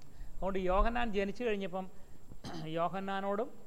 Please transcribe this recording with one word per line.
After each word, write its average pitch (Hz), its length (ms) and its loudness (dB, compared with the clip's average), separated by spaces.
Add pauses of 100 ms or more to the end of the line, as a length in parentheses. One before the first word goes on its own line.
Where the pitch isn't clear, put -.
(380)
അതുകൊണ്ട് 196 220 2 (120)
യോഹന്നാൻ 233 360 6 (100)
ജനിച്ചു 196 320 0
കഴിഞ്ഞപ്പം 190 380 -2 (920)
യോഹന്നാനോടും 196 680 0 (180)